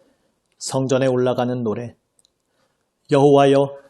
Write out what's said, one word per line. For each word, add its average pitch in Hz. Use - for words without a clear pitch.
성전에 131
올라가는 123
노래. 113
여호와여, 139